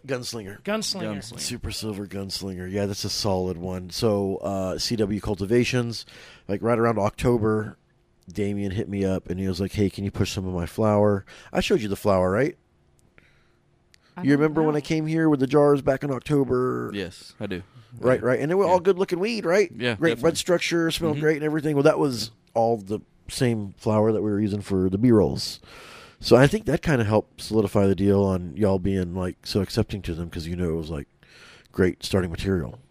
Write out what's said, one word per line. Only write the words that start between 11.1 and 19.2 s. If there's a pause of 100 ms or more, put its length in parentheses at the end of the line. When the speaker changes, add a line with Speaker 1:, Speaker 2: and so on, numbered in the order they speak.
Speaker 1:
I
showed
you
the
flower,
right? (1600)
Speaker 4:
I
Speaker 1:
You
Speaker 4:
don't
Speaker 1:
remember
when
Speaker 4:
know.
Speaker 1:
I
came
here
with
the
jars
back
in
October?
Speaker 3:
Yes,
I
do. (360)
Speaker 1:
Right,
Speaker 3:
I
do.
Speaker 1:
right.
And
they
were
Speaker 3:
Yeah.
Speaker 1:
all
good-looking
weed,